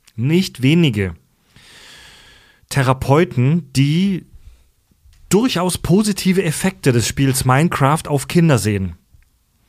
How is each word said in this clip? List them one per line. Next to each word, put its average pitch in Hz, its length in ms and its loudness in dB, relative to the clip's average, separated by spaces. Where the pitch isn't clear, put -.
nicht 151 440 -2
wenige 123 540 2
Therapeuten, 139 1040 0
die 165 520 0
durchaus 185 500 0
positive 190 640 0
Effekte 170 500 -2
des 117 140 0
Spiels 135 380 -2
Minecraft 143 640 2
auf 143 200 -4
Kinder 165 300 2
sehen. 95 360 -2